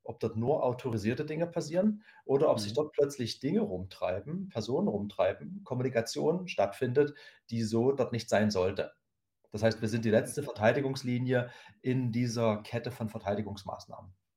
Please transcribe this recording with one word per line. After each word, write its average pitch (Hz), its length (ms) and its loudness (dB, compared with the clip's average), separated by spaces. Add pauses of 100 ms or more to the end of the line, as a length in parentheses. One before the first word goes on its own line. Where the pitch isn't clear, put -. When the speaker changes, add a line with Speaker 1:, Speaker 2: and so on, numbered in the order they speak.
Speaker 1:
Ob 117 180 -12
dort 113 160 -2
nur 127 280 0
autorisierte 123 600 -2
Dinge 156 220 -2
passieren 175 560 0 (220)
oder 139 260 4
ob 110 100 2
sich 104 120 -4
Speaker 2:
Mhm. - 20 -8
Speaker 1:
dort 151 180 0
plötzlich 139 480 0
Dinge 170 200 0
rumtreiben, 101 880 -4
Personen 127 400 -2
rumtreiben, 101 760 -2
Kommunikation 139 840 -2
stattfindet, 143 640 2 (360)
die 117 120 -2
so 113 300 4
dort 131 200 -2
nicht 117 160 -4
sein 104 220 4
sollte. 92 420 0 (600)
Das 107 120 -4
heißt, 110 180 2
wir 110 60 2
sind 113 160 0
die 113 60 2
letzte 120 320 4
Verteidigungslinie 123 1080 2 (320)
in 127 300 0
dieser 113 500 2
Kette 120 300 -6
von 113 180 -6
Verteidigungsmaßnahmen. - 1040 -6 (220)